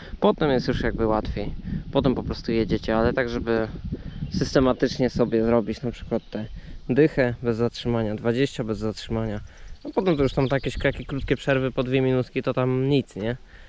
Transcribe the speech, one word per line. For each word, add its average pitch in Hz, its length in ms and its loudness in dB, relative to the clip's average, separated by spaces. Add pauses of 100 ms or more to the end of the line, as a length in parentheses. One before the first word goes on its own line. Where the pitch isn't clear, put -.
(200)
Potem 190 300 4
jest 127 180 2
już 120 140 0
jakby 110 260 0
łatwiej. 107 460 0 (380)
Potem 131 240 2
po 110 80 -2
prostu - 280 -4
jedziecie, 110 460 2
ale 117 160 4
tak, 120 160 0
żeby 113 380 0 (640)
systematycznie 131 800 2
sobie 113 360 2
zrobić 113 360 2
na 120 100 -4
przykład - 380 -4
te 107 160 -8 (440)
dychę 131 440 4 (100)
bez 117 140 0
zatrzymania, 117 580 0
dwadzieścia 117 480 0
bez 107 140 -4
zatrzymania. 110 640 -4 (440)
No 302 80 -10
potem 180 260 0
to 143 60 4
już 127 100 2
tam 135 180 2
jakieś 135 260 -2
takie 139 280 -2
krótkie 139 300 -2
przerwy 131 360 0
po 135 120 -2
dwie 131 180 2
minutki, 131 420 0
to 131 100 0
tam 131 360 2
nic, 139 260 2
nie? 113 220 -2 (320)